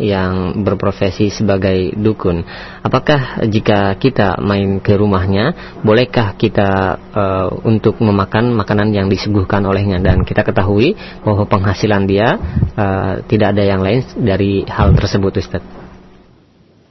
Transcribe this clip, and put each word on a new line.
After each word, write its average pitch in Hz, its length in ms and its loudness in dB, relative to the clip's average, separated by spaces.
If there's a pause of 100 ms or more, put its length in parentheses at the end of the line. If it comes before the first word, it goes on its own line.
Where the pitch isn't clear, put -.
yang 95 640 -2
berprofesi 98 640 0
sebagai 95 640 0
dukun? 104 480 0 (400)
Apakah - 640 0
jika 101 560 0
kita 107 400 0
main 98 400 0
ke 101 160 2
rumahnya, 98 560 0 (320)
bolehkah 113 560 2
kita, 98 560 2
eh, 95 520 -2 (200)
untuk 110 320 2
memakan 107 560 2
makanan 104 400 0
yang 98 160 2
disuguhkan 101 560 0
olehnya? 98 320 0
Dan 92 240 2
kita - 160 -2
ketahui 104 560 2 (240)
bahwa 104 240 0
penghasilan 98 640 0
dia, 107 320 2 (320)
eh, 98 560 -2
tidak 104 240 2
ada 101 160 2
yang 95 160 2
lain 107 160 2 (160)
dari 98 480 0
hal - 320 2
tersebut, 98 480 0
Ustaz." - 160 -8 (1300)